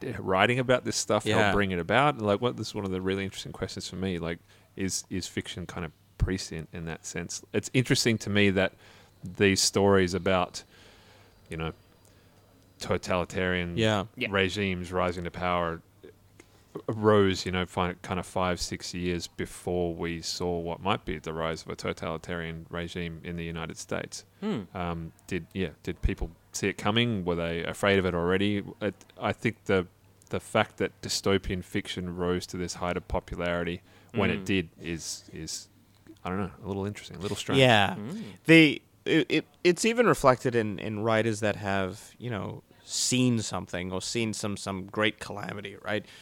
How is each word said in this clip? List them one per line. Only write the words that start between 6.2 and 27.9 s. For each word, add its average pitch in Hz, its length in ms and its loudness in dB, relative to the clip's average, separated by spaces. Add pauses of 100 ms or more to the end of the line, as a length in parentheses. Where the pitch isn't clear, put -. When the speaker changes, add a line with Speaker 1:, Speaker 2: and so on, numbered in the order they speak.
Speaker 1:
in 85 120 -10
that 82 220 -10
sense? - 360 -8 (120)
It's - 180 -2
interesting 123 460 2
to - 120 -8
me 101 200 6
that 92 240 2 (640)
these 98 240 6
stories 98 500 6
about, 92 520 0 (840)
you 82 80 -8
know, 80 160 -4 (1080)
totalitarian 90 960 -2
Speaker 2:
Yeah. 110 280 2 (120)
Speaker 3:
Yeah. 120 140 -4
Speaker 1:
regimes 95 600 0
rising 90 320 0
to 85 60 -6
power 85 500 -2 (1080)
arose, 104 580 6
you 90 60 -2
know, 90 120 0
fi-, 90 380 -2
kind 92 160 -4
of 87 80 -6
five, 92 340 0
six - 320 -6
years 87 360 -2
before 90 640 -4
we 85 260 -4
saw 87 380 -4
what 85 240 -6
might 101 220 -2
be 82 140 -6
the 80 140 -8
rise 80 300 -4
of - 60 -14
a 87 80 -8
totalitarian 82 920 -6
regime 85 540 -6
in 87 140 -8
the 82 80 -6
United 82 340 -8
States. - 460 -8 (160)
Speaker 3:
Hmm. 196 220 -4 (120)
Speaker 1:
Um, 85 380 -6 (160)
did, 87 260 -4
yeah, 95 140 -2 (160)
did - 180 -6
people 87 300 -2 (180)
see - 180 -4
it 92 80 0
coming? 110 480 0
Were 87 120 0
they 85 260 -2
afraid 98 380 4